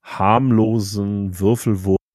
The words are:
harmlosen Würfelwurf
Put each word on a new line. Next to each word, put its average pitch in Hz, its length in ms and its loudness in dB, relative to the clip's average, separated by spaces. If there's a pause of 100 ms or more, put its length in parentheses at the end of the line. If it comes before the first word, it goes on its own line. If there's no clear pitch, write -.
harmlosen 104 1400 0
Würfelwurf 98 580 0 (180)